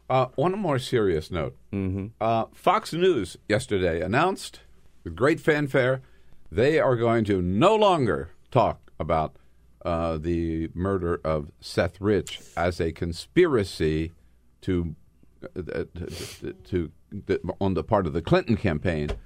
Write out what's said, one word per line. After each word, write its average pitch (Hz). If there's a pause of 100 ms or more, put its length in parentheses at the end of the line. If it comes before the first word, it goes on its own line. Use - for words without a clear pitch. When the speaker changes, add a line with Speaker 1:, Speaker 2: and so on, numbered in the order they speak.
Speaker 1:
Uh, 131 (100)
on 170
a 202
more 160
serious 98
note, 76 (200)
Speaker 2:
Mm-hmm. 95 (160)
Speaker 1:
uh, 113
Fox 202
News 156 (140)
yesterday 92
announced, 123 (420)
with 82
great 147
fanfare, 135 (480)
they 139
are 117
going 117
to 98
no 107
longer 139 (200)
talk 98 (220)
about, 80 (480)
uh, 82
the 82
murder 87
of 78
Seth -
Rich 98 (160)
as 85
a 82
conspiracy 85 (480)
to, 85 (480)
uh, -
to, -
to, 85 (360)
to, 95 (200)
on 95
the 82
part 101
of 71
the 80
Clinton 165
campaign 80 (160)